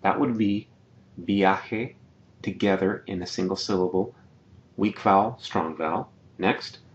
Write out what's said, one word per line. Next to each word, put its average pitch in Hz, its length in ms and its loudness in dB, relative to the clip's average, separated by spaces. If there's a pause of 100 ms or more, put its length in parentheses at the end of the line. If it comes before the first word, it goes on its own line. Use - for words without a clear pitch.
That - 180 2
would 127 180 2
be 104 300 0 (540)
viaje, 98 720 2 (460)
together 95 680 0
in 95 140 -6
a 90 60 -8
single 95 280 -2
syllable, 95 600 -2 (640)
weak 101 220 -2
vowel, 107 400 2
strong 80 360 -4
vowel. 80 340 -4 (280)
Next. - 420 -2 (160)